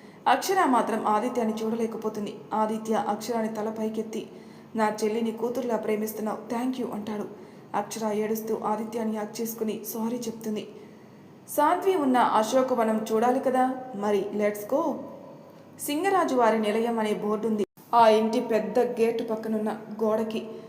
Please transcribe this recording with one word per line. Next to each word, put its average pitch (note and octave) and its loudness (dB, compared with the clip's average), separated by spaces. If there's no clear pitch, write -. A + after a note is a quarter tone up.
అక్షర E4+ 4
మాత్రం A3 2
ఆదిత్యని A3 2
చూడలేకపోతుంది. A3 -4
ఆదిత్య A3 0
అక్షరాని A3 -2
తల A3 -4
పైకెత్తి, A3 -4
"నా G#3+ 2
చెల్లిని A3+ 0
కూతుర్లా A#3+ -2
ప్రేమిస్తున్నావు, G#3+ -4
thank B3+ -2
you," G#3+ -4
అంటాడు. G#3 -6
అక్షర G#3+ -4
ఏడుస్తూ G#3+ -2
ఆదిత్యని A3 -2
హగ్ G#3+ -6
చేసుకుని A3 -4
సారీ A3+ -4
చెప్తుంది. A3 -6
సాధ్వి F4+ 2
ఉన్న C4 4
అశోకవనం A3+ 4
చూడాలి A#3+ 4
కదా, B3+ 2
మరి G3+ 2
లెట్స్ G#3 0
గో. D4 0
సింగరాజు D#4+ 2
వారి A3 6
నిలయం A3+ 0
అనే G#3+ 0
బోర్డుంది G#3 0
ఆ A#3 8
ఇంటి A3 6
పెద్ద G#3+ 0
గేటు A3+ 2
పక్కనున్న A3 -4
గోడకి. A3 0